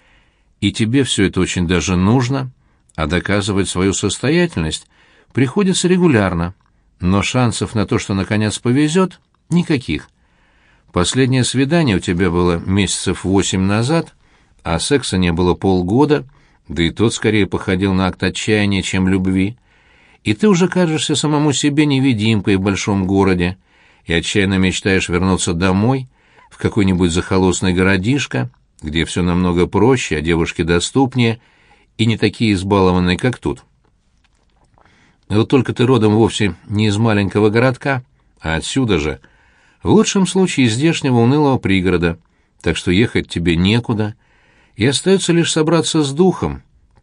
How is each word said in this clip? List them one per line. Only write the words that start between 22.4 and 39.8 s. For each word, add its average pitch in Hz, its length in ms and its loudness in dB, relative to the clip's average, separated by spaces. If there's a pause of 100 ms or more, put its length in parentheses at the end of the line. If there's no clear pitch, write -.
в 95 40 -2
большом 98 460 -2
городе 95 500 2 (480)
и - 60 -8
отчаянно 95 460 0
мечтаешь 92 500 0
вернуться 90 460 0
домой, 101 560 0 (400)
в - 80 -20
какой-нибудь 92 540 0
захолустный 92 640 0
городишко, 110 760 0 (320)
где 76 240 -4
всё 90 180 -4
намного 87 440 0
проще, 107 500 0
а 73 40 -4
девушки 82 420 -2
доступнее 117 760 0 (580)
и 110 80 0
не 113 120 0
такие 110 340 0
избалованные, 92 640 2
как 123 200 -4
тут. - 260 -8 (1700)
Вот 104 180 2
только 131 260 2
ты 120 120 0
родом 107 300 4
вовсе 104 400 0 (120)
не 107 200 0
из 101 100 0
маленького 104 520 2
городка, 127 540 0 (380)
а 80 140 -4
отсюда 104 440 0
же, 71 220 -4 (600)